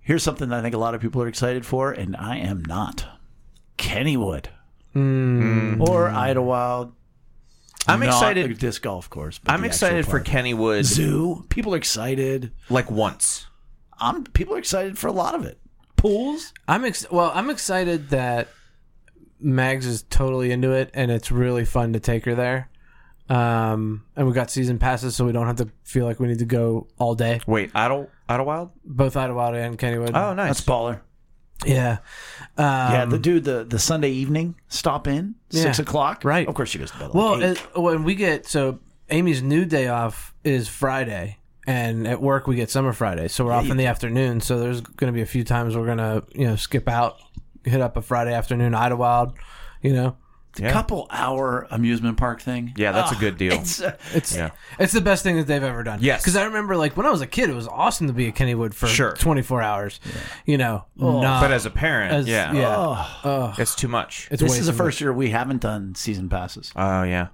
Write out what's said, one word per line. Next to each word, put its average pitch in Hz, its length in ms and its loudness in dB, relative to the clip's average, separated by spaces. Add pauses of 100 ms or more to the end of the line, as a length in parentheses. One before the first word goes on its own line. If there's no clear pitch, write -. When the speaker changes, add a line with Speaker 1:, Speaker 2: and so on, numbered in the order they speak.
Speaker 1:
Here's 151 220 2
something 143 260 -2
that 120 100 -2
I - 20 -2
think 117 140 -4
a 113 40 0
lot 117 140 0
of 113 80 -6
people 113 200 -2
are 117 60 -2
excited 123 380 -2
for, 131 260 0
and 95 240 -6
I 113 220 -8
am 90 280 -4
not. 87 400 -6 (720)
Kennywood. 110 680 -2 (500)
Speaker 2:
Mm. 123 800 2
Speaker 3:
Mm. 160 120 4
Speaker 1:
Or 175 200 4
Idlewild. 123 840 0 (960)
Speaker 3:
I'm 180 120 6
Speaker 1:
Not 269 80 2
Speaker 3:
excited. 127 420 4
Speaker 1:
the 113 60 -4
disc 117 260 -4
golf 95 280 -6
course, 76 300 -10
but - 140 0
Speaker 3:
I'm 175 80 0
Speaker 1:
the 226 60 -2
actual - 200 2
Speaker 3:
excited 175 180 2
for 143 140 0
Speaker 1:
park. - 60 -4
Speaker 3:
Kennywood. 113 580 2
Speaker 1:
Zoo. 151 680 0
People 214 240 0
are 170 40 0
excited. 131 760 -4 (180)
Speaker 3:
Like, 123 220 0
once. - 560 -2 (520)
Speaker 1:
I'm, 277 260 -2
people - 300 0
are 403 40 -4
excited 196 380 -4
for - 100 -4
a - 40 0
lot 185 240 -2
of 320 100 -4
it. - 140 -14 (360)
Pools. 247 580 2 (140)
Speaker 2:
I'm 185 180 2
ex-, - 260 -4
well, 175 220 4
I'm 214 160 -2
excited 180 600 -2
that 123 400 0 (920)
Mags 131 460 2
is 120 180 -4
totally 131 480 2
into 127 200 2
it, 131 220 2
and 127 180 0
it's 113 200 -2
really 123 340 2
fun 117 280 0
to 110 60 0
take 117 260 0
her 120 100 0
there. 127 340 -2 (580)
Um, 110 760 0 (120)
and 139 120 2
we 123 60 4
got 120 180 0
season 123 280 0
passes, 123 360 0
so 127 100 2
we 123 60 2
don't 117 160 0
have 120 100 -2
to 117 120 -2 (140)
feel 127 220 0
like 117 140 -2
we 123 80 0
need 117 120 0
to 120 60 0
go 117 420 0 (120)
all 117 160 2
day. 117 320 0
Speaker 3:
Wait, 107 280 2
Idle-, 135 340 2 (200)
Idlewild? 147 420 -2 (120)
Speaker 2:
Both 135 340 0
Idlewild 123 380 0
and 120 220 -4
Kennywood. 117 380 -2
Speaker 3:
Oh, 190 180 2
nice. 185 160 0
Speaker 1:
That's 139 120 0
baller. 117 400 0 (640)
Speaker 2:
Yeah. 123 340 2 (580)
Um, 151 80 2 (260)
Speaker 1:
Yeah, 123 140 4
the 120 120 2
dude, 165 280 4
the, 123 180 0
the 117 160 -2
Sunday 151 320 2
evening 151 440 0 (120)
stop - 400 -2
in, 165 280 -2 (140)
Speaker 2:
Yeah. 165 140 2
Speaker 1:
six 143 160 2
o'clock. 147 440 0
Speaker 2:
Right. 151 240 2
Speaker 1:
Of - 60 -4
course, 120 160 -2
she - 80 -6
goes 67 140 -10
to - 80 -18
bed, 73 60 -10
like, 69 100 -8
Speaker 2:
Well, 202 280 4
Speaker 1:
eight. 180 140 2 (160)
Speaker 2:
it, - 60 -4
when 165 240 2
we 170 100 2
get, 185 320 0
so 131 340 0 (300)
Amy's 160 320 2
new 147 240 2
day 147 220 0
off 117 560 -4
is 131 240 2
Friday, 117 720 -4 (260)
and 117 420 -2
at 120 140 -4
work 135 240 2
we 131 120 0
get 117 120 -2
summer 135 240 0
Friday, 90 360 -2
so - 160 0
we're 120 60 0
Speaker 1:
Yeah, 120 60 2
Speaker 2:
off 117 80 2
Speaker 1:
you 123 60 0
Speaker 2:
in 135 60 0
the 131 80 2
Speaker 1:
do. 127 40 2
Speaker 2:
afternoon. 120 520 0
So 123 180 0
there's 120 220 -2
gonna 127 320 -2
be 117 100 0
a - 20 0
few 120 180 -2
times 117 320 0
we're 113 120 0
gonna, 110 340 0 (140)
you 139 100 2
know, 113 120 2
skip - 300 -2
out, 120 300 0 (460)
hit 131 180 2
up 123 160 0
a 117 60 -2
Friday 120 320 0
afternoon 120 400 2
Idlewild, 120 580 2 (480)
you 135 120 4
know. 127 240 2 (340)
Speaker 1:
It's - 100 -10
a - 20 -4
Speaker 3:
Yeah. 113 80 2
Speaker 1:
couple 208 380 0
hour 131 600 -2
amusement 117 480 0
park 120 240 0
thing. 120 360 -6
Speaker 3:
Yeah, 104 160 2
that's 170 180 2
a 123 40 -2
Speaker 1:
Ugh, 101 40 -8
Speaker 3:
good 101 180 0
deal. 92 180 0
Speaker 1:
it's, - 260 -4
uh, - 160 -4 (160)
Speaker 2:
It's, - 200 0
Speaker 3:
Yeah. 82 180 -4 (280)
Speaker 2:
it's 190 140 2
the 220 80 4
best 185 200 2
thing 180 140 2
that 160 120 0
they've 143 140 0
ever 120 220 -4
done. 107 180 -6
Speaker 3:
Yes. 127 220 2
Speaker 2:
'Cause 190 140 4
I 202 80 2
remember, 214 320 -2
like, 151 180 0
when 202 100 0
I 302 40 4
was 208 100 2
a 135 80 -6
kid, 233 220 0
it 139 60 -2
was 117 120 -8
awesome - 400 0
to 131 60 -2
be 120 160 0
at 107 60 -8
Kennywood 117 380 0
for - 140 -2
Speaker 3:
Sure. 113 300 2
Speaker 2:
twenty-four 131 440 2
hours. 104 440 -4
Speaker 1:
Yeah. - 60 -10 (340)
Speaker 2:
You 147 120 2
know, 113 280 0 (120)
Speaker 1:
Ugh. 123 260 4
Speaker 2:
not 131 180 4
Speaker 3:
But 139 100 2
as 123 140 0
a - 40 -6
parent, 127 440 0
Speaker 2:
as, 143 160 2
Speaker 3:
yeah. 107 240 0
Speaker 2:
yeah. 131 160 2
Speaker 1:
Ugh. 107 380 -2 (180)
Speaker 2:
Ugh. 131 340 -2
Speaker 3:
It's 113 160 0
too 127 140 -4
much. - 420 -6
Speaker 2:
It's 143 100 -2
Speaker 1:
This 156 120 4
Speaker 2:
way 123 60 0
Speaker 1:
is 175 80 0
the 165 40 2
Speaker 2:
too - 60 0
Speaker 1:
first 160 200 0
Speaker 2:
much. - 40 -6
Speaker 1:
year 143 100 0
we 127 200 0
haven't 123 280 -2
done 104 340 -4
season 95 360 -6
passes. 90 440 -6
Speaker 3:
Oh, 95 300 0
yeah. 90 300 -2